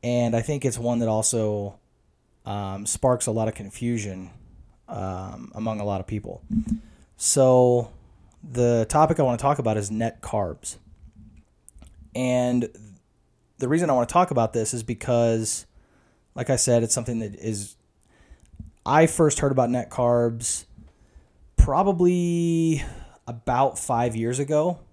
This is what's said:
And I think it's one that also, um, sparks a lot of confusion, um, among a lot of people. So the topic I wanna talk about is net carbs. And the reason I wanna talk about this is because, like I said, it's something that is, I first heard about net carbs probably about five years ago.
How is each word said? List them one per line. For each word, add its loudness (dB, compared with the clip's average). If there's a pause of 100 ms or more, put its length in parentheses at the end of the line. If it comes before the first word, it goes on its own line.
And 0
I 2
think -4
it's -2
one -2
that 0
also, -2 (680)
um, -8
sparks 0
a -2
lot -2
of -6
confusion, -6 (580)
um, -10
among -6
a -8
lot -4
of -10
people. -8 (720)
So 4 (520)
the 2
topic 4
I 4
wanna 0
talk 2
about 0
is -4
net -4
carbs. -6 (1400)
And 0 (920)
the -4
reason 2
I 4
wanna 2
talk 2
about 0
this -2
is -6
because, 0 (720)
like -6
I 2
said, 2
it's -2
something -4
that -8
is, -8 (1080)
I 6
first 2
heard 2
about 2
net -4
carbs 0 (880)
probably 2 (420)
about -2
five -2
years -2
ago. 0 (120)